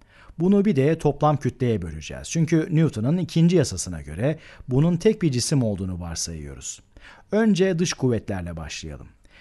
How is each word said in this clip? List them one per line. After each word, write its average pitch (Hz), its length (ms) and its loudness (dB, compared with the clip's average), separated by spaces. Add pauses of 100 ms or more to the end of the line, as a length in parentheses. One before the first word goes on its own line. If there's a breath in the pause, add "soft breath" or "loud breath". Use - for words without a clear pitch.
(380 soft breath)
Bunu 196 260 4
bir 202 120 2
de 147 220 2
toplam 151 380 2
kütleye 117 460 -2
böleceğiz. 76 480 -12
Çünkü 160 400 2
Newton'un 156 460 2
ikinci 170 400 4
yasasına 90 460 -2
göre 107 360 -4 (300 loud breath)
bunun 151 280 2
tek 220 260 2
bir 160 100 2
cisim 127 300 0
olduğunu 95 380 -4
varsayıyoruz. 78 800 -10 (520 loud breath)
Önce 190 460 2
dış 180 140 0
kuvvetlerle 98 640 -2
başlayalım. 76 520 -12 (320 soft breath)